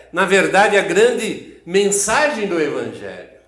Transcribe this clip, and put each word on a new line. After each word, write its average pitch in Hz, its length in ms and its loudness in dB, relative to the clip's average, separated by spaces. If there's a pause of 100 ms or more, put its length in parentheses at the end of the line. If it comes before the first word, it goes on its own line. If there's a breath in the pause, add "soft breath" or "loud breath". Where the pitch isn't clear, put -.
(120)
na 180 140 0
verdade, 190 520 2
a 196 40 4
grande 208 840 -2
mensagem 202 840 0
do 175 140 -2
Evangelho, 110 680 -8 (180)